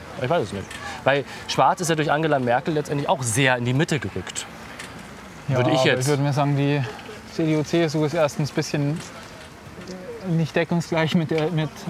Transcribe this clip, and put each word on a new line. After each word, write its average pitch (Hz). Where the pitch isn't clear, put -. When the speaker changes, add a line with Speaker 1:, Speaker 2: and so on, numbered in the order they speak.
Speaker 1:
Ich 127
weiß 156
es 92
nicht. 98
Weil 135
Schwarz 147
ist 160
ja 165
durch 151
Angela 147
Merkel 127
letztendlich 147
auch 165
sehr 127
in 120
die 127
Mitte 156
gerückt. -
Speaker 2:
Ja, 131
Speaker 1:
Würde 123
ich 131
Speaker 2:
aber 135
Speaker 1:
jetzt 123
Speaker 2:
ich 127
würde 143
mir 143
sagen, 143
die 143
C 165
D 156
U, 151
C 170
S 156
U 156
ist 143
erstens 151
ein -
bisschen 151
nicht 165
deckungsgleich 165
mit 156
der, 160
mit 156